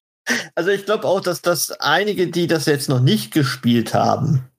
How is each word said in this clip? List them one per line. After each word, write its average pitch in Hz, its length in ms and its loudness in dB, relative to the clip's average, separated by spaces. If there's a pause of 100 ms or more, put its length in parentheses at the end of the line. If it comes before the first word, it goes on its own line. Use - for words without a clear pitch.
(540)
Also 170 160 -2
ich 196 140 -2
glaub 208 200 -2
auch, 180 160 0
dass, 180 220 -4
dass - 380 -2
einige, 180 480 0
die 170 180 0
das 156 200 0
jetzt 143 220 0
noch 131 120 2
nicht 190 320 2
gespielt 120 640 0
haben, 110 540 0 (100)